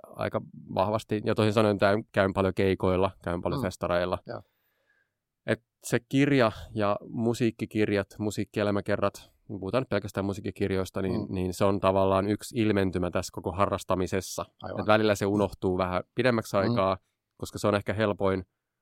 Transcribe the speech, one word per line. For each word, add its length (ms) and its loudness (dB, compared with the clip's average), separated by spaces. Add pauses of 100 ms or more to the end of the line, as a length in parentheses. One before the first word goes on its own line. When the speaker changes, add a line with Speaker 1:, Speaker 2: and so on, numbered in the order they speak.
(160)
Speaker 1:
aika 260 -4 (340)
vahvasti. 500 0
Ja 100 0
toisin 180 4
sanoen 240 4
tää, 180 4 (160)
käyn 220 2
paljon 200 2
keikoilla, 580 2 (120)
käyn 180 -4
paljon 200 -2
Speaker 2:
Mm. 20 -4
Speaker 1:
festareilla. 540 -2 (100)
Speaker 2:
Joo. 140 -10 (1080)
Speaker 1:
Et 160 -2 (200)
se 160 -2 (100)
kirja 420 4 (220)
ja 240 0 (120)
musiikkikirjat, 1000 0 (120)
musiikkielämäkerrat, 1120 -2 (160)
kun 120 -10
puhutaan 220 -2
nyt 80 -8
pelkästään 360 -4
musiikkikirjoista, 760 -4
niin, 200 -2
Speaker 2:
Mm. 140 -6
Speaker 1:
niin 180 -2
se 120 0
on 140 2
tavallaan 500 2
yksi 300 -4
ilmentymä 520 2
tässä 220 -4
koko 180 -6
harrastamisessa. 920 -2 (160)
Speaker 2:
Aivan. 200 -8
Speaker 1:
Et 60 -4
välillä 280 6
se 100 -2
unohtuu 520 0
vähän 260 0 (120)
pidemmäksi 420 0
Speaker 2:
Mm. 40 4
Speaker 1:
aikaa, 360 2 (400)
koska 220 -10
se 80 0
on 80 4
ehkä 180 -2
helpoin 500 0 (380)